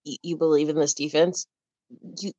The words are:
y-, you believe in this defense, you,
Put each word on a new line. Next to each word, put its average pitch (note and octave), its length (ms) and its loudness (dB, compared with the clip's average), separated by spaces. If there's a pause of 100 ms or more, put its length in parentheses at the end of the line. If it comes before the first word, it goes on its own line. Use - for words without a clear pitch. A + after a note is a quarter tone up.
y-, D3 180 -12
you E3+ 140 -6
believe D3+ 320 4
in D3+ 80 -2
this D3 160 2
defense, D3+ 540 0 (760)
you, G3 180 -8